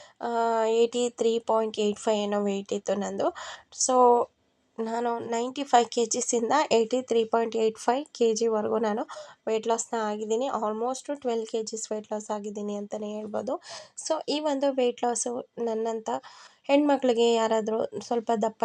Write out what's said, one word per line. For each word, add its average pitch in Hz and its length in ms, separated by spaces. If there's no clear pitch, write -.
ಆ, - 20
ಏಯ್ಟಿ 240 240
ತ್ರೀ 226 120
ಪಾಯಿಂಟ್ 220 340
ಏಯ್ಟ್ 208 200
ಫೈವ್ 214 220
ಏನೋ 208 140
ವೇಟ್ 196 280
ಇತ್ತು 196 260
ನಂದು. 196 240
So 254 100
ನಾನು 226 320
ನೈಂಟಿ 254 380
ಫೈವ್ 240 240
ಕೆ 240 80
ಜಿಸಿಂದ 233 400
ಏಯ್ಟಿ 226 220
ತ್ರೀ 233 120
ಪಾಯಿಂಟ್ 226 300
ಏಯ್ಟ್ 220 240
ಫೈವ್ 254 180
ಕೆ 233 100
ಜಿವರೆಗೂ 220 480
ನಾನು 214 160
ವೇಟ್ 220 220
ಲಾಸ್ನ 226 260
ಆಗಿದ್ದೀನಿ. 220 360
Almost 226 500
ಟ್ವೆಲ್ವ್ 226 280
ಕೆ 226 80
ಜಿಸ್ 220 220
ವೇಟ್ 214 200
ಲಾಸ್ 214 240
ಆಗಿದ್ದೀನಿ 208 460
ಅಂತಲೇ 208 340
ಹೇಳ್ಬೋದು. 214 380
So 320 80
ಈ 285 100
ಒಂದು 277 180
ವೇಟ್ 240 240
ಲಾಸು 240 280
ನನ್ನಂಥ 226 420
ಹೆಣ್ಮಕ್ಳಿಗೆ 269 560
ಯಾರಾದರೂ 226 440
ಸ್ವಲ್ಪ 240 240
ದಪ್ಪ 220 220